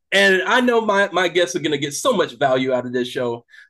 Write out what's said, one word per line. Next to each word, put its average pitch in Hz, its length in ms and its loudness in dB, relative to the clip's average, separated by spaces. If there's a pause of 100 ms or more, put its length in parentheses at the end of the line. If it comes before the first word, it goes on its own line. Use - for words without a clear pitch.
(120)
And 190 320 4
I 220 180 0
know 240 200 2
my, 202 300 0
my 175 160 0
guests 175 280 0
are 175 40 -2
gonna 151 200 -2
get 143 160 -6
so 269 180 0
much 143 240 -2
value 131 340 0
out 123 140 0
of 123 80 -10
this 123 140 0
show. 120 380 -6 (240)